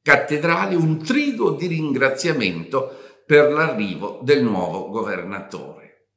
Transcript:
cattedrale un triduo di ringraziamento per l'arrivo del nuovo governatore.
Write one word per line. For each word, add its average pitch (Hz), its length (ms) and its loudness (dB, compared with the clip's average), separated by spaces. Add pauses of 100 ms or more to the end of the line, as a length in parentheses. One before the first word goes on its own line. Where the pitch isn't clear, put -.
cattedrale 170 720 2
un 156 260 2
triduo 240 500 0
di 170 160 -6
ringraziamento 135 1600 -2
per 147 280 6
l'arrivo 107 680 -4
del 131 220 4
nuovo 92 460 -2
governatore. 95 1300 -10